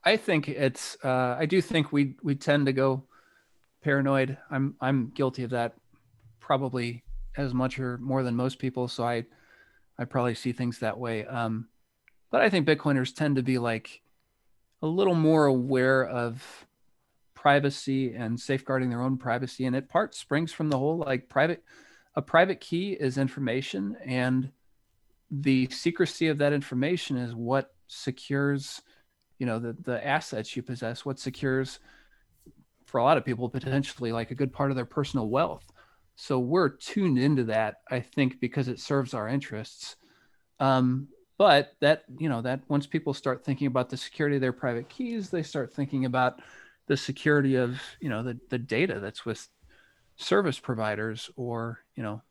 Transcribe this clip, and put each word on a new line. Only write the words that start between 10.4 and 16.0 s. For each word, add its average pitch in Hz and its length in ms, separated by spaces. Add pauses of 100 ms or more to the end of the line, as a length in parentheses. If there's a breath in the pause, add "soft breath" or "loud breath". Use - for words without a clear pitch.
things 120 280
that 107 180
way. 113 280
Um, 117 420 (640)
but - 100
I 220 80
think 175 180
Bitcoiners 147 460
tend 147 220
to 131 80
be, 127 140
like, 117 440 (800)
a 156 60
little 180 280
more 156 300
aware 131 640